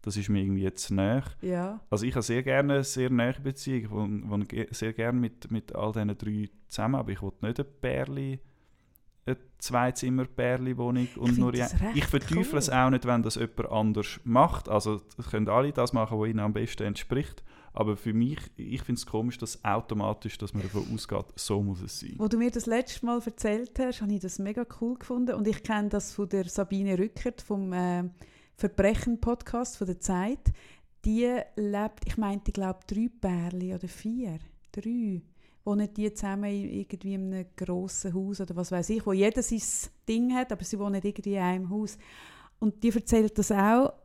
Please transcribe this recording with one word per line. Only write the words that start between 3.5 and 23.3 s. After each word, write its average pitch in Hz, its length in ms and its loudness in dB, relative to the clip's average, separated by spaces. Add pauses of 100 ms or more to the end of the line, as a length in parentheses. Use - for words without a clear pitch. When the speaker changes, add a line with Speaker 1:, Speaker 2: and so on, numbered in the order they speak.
Speaker 1:
wo, 107 40 -4
wo 104 140 0
ge-, 110 260 -6
sehr 110 220 -4
gerne 120 260 0
mit, - 320 -4
mit - 240 -4
all 107 160 0
diesen 104 260 -2
drei 104 320 -4 (200)
zusammen, 113 260 0
aber 110 160 -2
ich 95 100 -6
will 98 100 -6 (100)
nicht 113 180 -2
ein 139 60 -2 (140)
Pärli, 135 600 -2 (880)
eine 131 100 0 (220)
Zwei-Zimmer-Pärli-Wohnung 127 1500 0 (100)
und 120 160 4
Speaker 2:
Ich 123 40 6
Speaker 1:
nur 123 160 6
Speaker 2:
find 123 100 2
das 120 120 0
Speaker 1:
die, - 100 6
Speaker 2:
recht 220 120 0
Speaker 1:
ich 143 80 4
verteufle 165 540 2
es 131 100 2
Speaker 2:
cool. 131 60 0
Speaker 1:
auch 127 140 6
nicht, 127 160 4
wenn 120 180 4
das 110 120 0
jemand 117 360 -2
anders 107 520 2
macht. 131 460 4
Also 107 320 0 (180)
es - 100 -8
können 107 200 0
alle 135 220 4
das 123 220 2
machen, 110 260 0
was 107 100 2
ihnen 113 100 0
am 104 140 0
besten 107 300 -2
entspricht. - 600 -4 (300)
Aber 107 240 0
für 110 160 -2
mich, 120 240 2 (180)
ich - 280 -6
finde 120 160 -2
es - 60 -8
komisch, 117 320 -2
dass - 280 -10
automatisch, 107 720 -2
dass 101 160 -8
man 101 100 -2
davon 98 300 -4
ausgeht, 104 320 -4 (100)
so 101 260 -2
muss 92 200 -2
es - 180 -10
sein. - 180 -10
Speaker 2:
Wo 214 120 0
du 226 80 2
mir 240 120 2
das 233 180 -4
letzte 233 380 -2
Mal 240 200 0
erzählt 220 540 -2